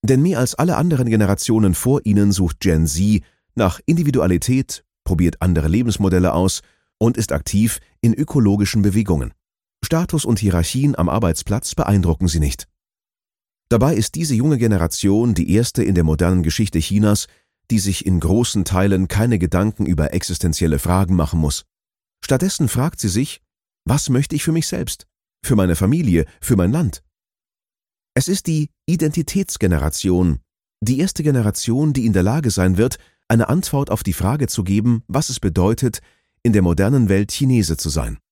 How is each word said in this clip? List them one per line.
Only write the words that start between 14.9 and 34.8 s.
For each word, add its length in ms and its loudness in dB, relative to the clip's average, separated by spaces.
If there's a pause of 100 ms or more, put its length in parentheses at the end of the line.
die 180 -2
erste 320 0
in 120 0
der 80 4
modernen 400 2
Geschichte 340 -2
Chinas, 480 0 (460)
die 80 2
sich 260 -4
in 140 0
großen 440 0
Teilen 440 0
keine 320 0
Gedanken 480 0
über 260 0
existenzielle 640 -2
Fragen 380 0
machen 240 0
muss. 260 -2 (580)
Stattdessen 440 0
fragt 320 -4
sie 100 -2
sich, 320 -4 (440)
"Was 240 0
möchte 260 0
ich 80 -4
für 80 -2
mich 160 -2
selbst, 400 -8 (360)
für 120 0
meine 200 2
Familie, 500 2 (160)
für 140 0
mein 160 2
Land?" 300 -2 (1120)
Es 140 -2
ist 180 -2
die 240 -2 (160)
Identitätsgeneration, 1500 0 (400)
die 200 -2
erste 240 -4
Generation, 680 0
die 140 -2
in 80 2
der 100 2
Lage 280 0
sein 260 2
wird, 200 0 (300)
eine 220 2
Antwort 400 -2
auf 140 -4
die 100 -2
Frage 340 -2
zu 160 -4
geben, 440 0